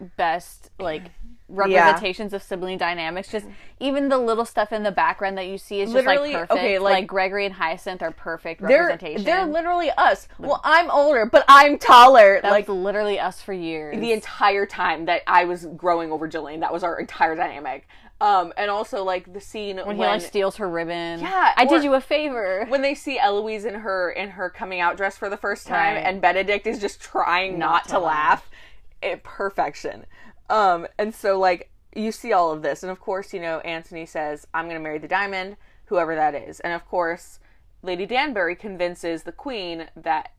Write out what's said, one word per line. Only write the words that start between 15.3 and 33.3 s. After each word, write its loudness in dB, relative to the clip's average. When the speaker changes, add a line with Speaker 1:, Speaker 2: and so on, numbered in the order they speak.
Speaker 2:
was -6
growing 0
over -4
Jillian, -8
that -4
was -4
our -2
entire -2
dynamic. -8
Um, 2
and -2
also, -4
like, -6
the -14
scene -10
Speaker 1:
When -8
Speaker 2:
when -6
Speaker 1:
he, -2
like, 2
steals -2
her -6
ribbon. -6
Speaker 2:
Yeah, 2
Speaker 1:
"I 6
did 4
Speaker 2:
or -2
Speaker 1:
you 2
a 2
favor." -4
Speaker 2:
when 0
they -2
see -8
Eloise -2
in -6
her, -4
in -8
her -8
coming -8
out 0
dress -4
for -8
the -8
first -6
time, 0
Speaker 1:
Right. -6
Speaker 2:
and -2
Benedict 0
is -4
just -6
trying -2
Speaker 1:
Not 0
Speaker 2:
not 2
Speaker 1:
to -12
Speaker 2:
to 2
Speaker 1:
laugh. 0
Speaker 2:
laugh. 0
It, -6
perfection. -6
Um, 2
and -4
so, 0
like, 0
you -4
see -6
all 4
of -6
this, -4
and -10
of -10
course, -8